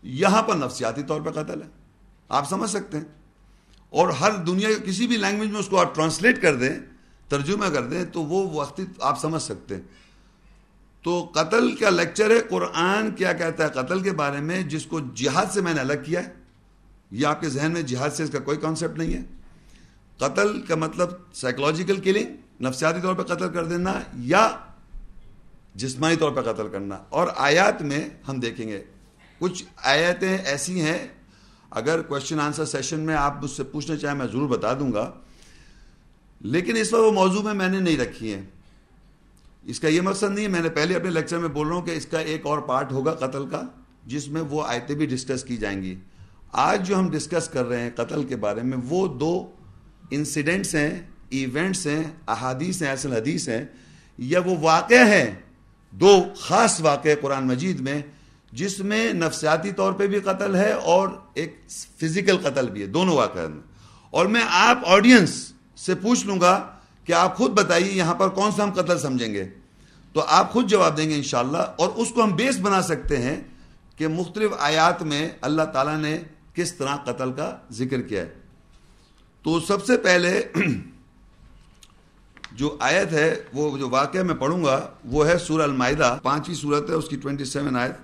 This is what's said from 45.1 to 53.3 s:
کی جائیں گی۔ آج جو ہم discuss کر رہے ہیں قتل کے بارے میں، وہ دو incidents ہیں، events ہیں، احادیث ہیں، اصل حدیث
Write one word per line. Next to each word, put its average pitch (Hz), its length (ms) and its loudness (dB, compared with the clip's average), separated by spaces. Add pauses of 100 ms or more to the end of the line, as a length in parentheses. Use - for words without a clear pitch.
کی 120 140 -6
جائیں 101 240 -4
گی۔ 92 140 -8 (560)
آج 180 360 2
جو 196 120 2
ہم 180 100 2
discuss 156 400 -2
کر 127 160 -2
رہے 120 160 -2
ہیں 120 140 -4
قتل 131 280 -4
کے 123 120 -6
بارے 104 260 -2
میں، 127 160 -2 (120)
وہ 175 280 0
دو 170 340 -2 (600)
incidents 151 640 -2
ہیں، 160 260 0 (280)
events 135 580 -2
ہیں، 151 160 -2 (240)
احادیث 131 540 -4
ہیں، 139 100 -2
اصل 135 220 -4
حدیث 143 360 -2